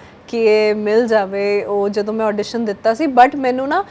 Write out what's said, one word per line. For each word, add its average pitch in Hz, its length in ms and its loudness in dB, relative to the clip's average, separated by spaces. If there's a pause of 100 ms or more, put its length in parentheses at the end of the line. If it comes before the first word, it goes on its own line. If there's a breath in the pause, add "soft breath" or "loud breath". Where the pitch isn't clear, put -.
(280 loud breath)
ਕਿ 233 100 -6
ਇਹ 214 360 4
ਮਿਲ 214 320 0
ਜਾਵੇ। 202 580 0
ਉਹ 202 240 -2
ਜਦੋਂ 208 260 -4
ਮੈਂ 220 120 -2
ਆਡੀਸ਼ਨ 214 380 -4
ਦਿੱਤਾ 214 300 -2
ਸੀ, 285 100 -2
but 269 320 4
ਮੈਨੂੰ 262 320 -2
ਨਾ 349 220 0